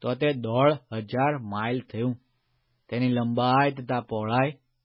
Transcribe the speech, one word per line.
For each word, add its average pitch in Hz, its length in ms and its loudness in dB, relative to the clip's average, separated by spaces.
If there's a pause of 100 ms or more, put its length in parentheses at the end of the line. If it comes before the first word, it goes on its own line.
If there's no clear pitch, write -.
તો 123 140 -2
તે 147 180 0
દોઢ 123 400 2 (200)
હજાર 123 460 -2
માઇલ 113 420 -4
થયું. 120 400 -4 (680)
તેની 123 200 0
લંબાઈ 123 640 2
તથા 127 280 -4
પહોળાઈ 117 520 0 (320)